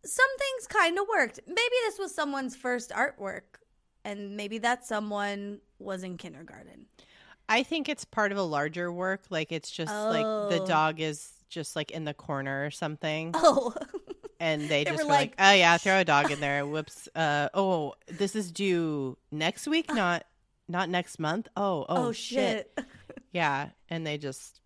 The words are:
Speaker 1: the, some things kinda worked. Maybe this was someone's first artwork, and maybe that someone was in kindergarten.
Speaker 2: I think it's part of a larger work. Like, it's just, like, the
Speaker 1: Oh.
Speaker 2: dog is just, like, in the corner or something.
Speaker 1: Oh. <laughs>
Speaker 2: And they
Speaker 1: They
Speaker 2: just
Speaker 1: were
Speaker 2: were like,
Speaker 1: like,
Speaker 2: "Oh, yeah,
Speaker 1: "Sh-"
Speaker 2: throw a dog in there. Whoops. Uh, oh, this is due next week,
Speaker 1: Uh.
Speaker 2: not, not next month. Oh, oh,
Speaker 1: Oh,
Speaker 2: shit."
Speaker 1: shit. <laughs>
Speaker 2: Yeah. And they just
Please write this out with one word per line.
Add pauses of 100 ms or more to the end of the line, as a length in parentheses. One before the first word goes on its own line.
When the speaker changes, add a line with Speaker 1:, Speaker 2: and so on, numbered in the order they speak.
Speaker 1:
the,
some
things
kinda
worked.
Maybe (100)
this
was
someone's
first
artwork, (420)
and
maybe
that
someone (180)
was
in
kindergarten. (640)
Speaker 2:
I
think
it's
part
of
a
larger
work.
Like,
it's
just,
like,
the
Speaker 1:
Oh.
Speaker 2:
dog
is (160)
just,
like,
in
the
corner
or
something.
Speaker 1:
Oh.
<laughs> (560)
Speaker 2:
And
they
Speaker 1:
They
Speaker 2:
just
Speaker 1:
were
Speaker 2:
were
like,
Speaker 1:
like,
Speaker 2:
"Oh,
yeah,
Speaker 1:
"Sh-"
Speaker 2:
throw
a
dog
in
there.
Whoops.
Uh,
oh, (120)
this
is
due (140)
next
week,
Speaker 1:
Uh.
Speaker 2:
not, (420)
not
next
month.
Oh,
oh,
Speaker 1:
Oh,
Speaker 2:
shit."
Speaker 1:
shit. (260)
<laughs>
Speaker 2:
Yeah. (200)
And
they
just